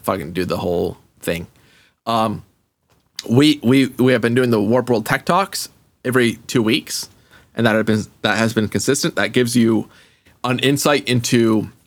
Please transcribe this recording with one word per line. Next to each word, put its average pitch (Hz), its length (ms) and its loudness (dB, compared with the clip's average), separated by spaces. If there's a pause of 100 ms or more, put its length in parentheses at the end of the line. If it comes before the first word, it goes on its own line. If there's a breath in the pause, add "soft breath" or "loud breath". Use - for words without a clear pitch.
fucking 92 320 -4
do 90 100 -4
the 87 140 -4
whole 90 400 -4 (220)
thing. 87 260 -6 (600 soft breath)
Um, 113 380 -2 (840)
we, 147 340 4
we, 131 240 4
we 127 260 2
have 120 80 2
been 117 140 0
doing 127 160 2
the 110 100 2
Warp 120 300 0
World 117 160 0
Tech 135 180 -2
Talks 190 440 -2 (360)
every 123 300 2 (140)
two 123 140 0
weeks, - 460 -4 (460 soft breath)
and 117 120 0
that 110 100 2
have 110 100 0
been, 107 160 0 (200)
that 104 140 0
has 113 160 0
been 107 160 -2
consistent. - 480 -2
That 101 160 -2
gives 123 240 0
you 113 320 2 (560 soft breath)
an 127 140 -2
insight 139 500 0
into 117 640 0 (160)